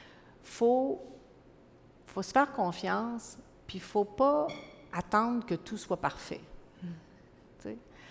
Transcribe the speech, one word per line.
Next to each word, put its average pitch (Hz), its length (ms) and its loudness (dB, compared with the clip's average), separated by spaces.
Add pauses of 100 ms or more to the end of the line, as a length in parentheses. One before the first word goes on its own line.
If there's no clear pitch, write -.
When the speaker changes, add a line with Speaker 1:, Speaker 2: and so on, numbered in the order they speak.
(420)
Speaker 1:
faut, 254 580 4 (1040)
faut - 160 -6
se - 100 -6
faire 277 200 6
confiance, 202 840 -2 (300)
puis - 120 -8
faut 202 260 0
pas 285 420 4 (460)
attendre 220 520 2
que 190 100 -2
tout 214 220 -6
soit 185 200 -2
parfait. - 440 -4 (420)
Speaker 2:
Hmm. 180 40 -8 (760)
Speaker 1:
Tu - 60 -10
sais, 208 80 -8 (340)